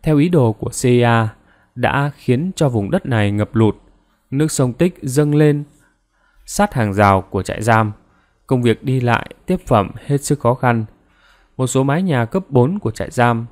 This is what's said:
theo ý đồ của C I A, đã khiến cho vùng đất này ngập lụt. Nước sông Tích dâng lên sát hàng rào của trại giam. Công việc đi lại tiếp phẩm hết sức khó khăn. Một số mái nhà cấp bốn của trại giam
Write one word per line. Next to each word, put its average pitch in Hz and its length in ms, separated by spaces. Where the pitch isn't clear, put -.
theo 151 140
ý 160 120
đồ 127 240
của - 160
C - 160
I 123 160
A, 113 280
đã 139 400
khiến 156 400
cho 151 140
vùng 104 220
đất - 140
này 107 260
ngập 104 240
lụt. 110 200
Nước 151 200
sông 127 220
Tích 175 280
dâng 147 340
lên 147 280
sát - 280
hàng 107 200
rào 98 280
của 92 220
trại - 180
giam. 110 300
Công 127 140
việc 117 220
đi 131 160
lại 120 300
tiếp 180 200
phẩm 107 260
hết 139 180
sức 143 160
khó 120 140
khăn. 117 320
Một 131 100
số 135 160
mái 143 200
nhà 131 220
cấp 190 240
bốn 139 300
của 113 120
trại - 200
giam 120 400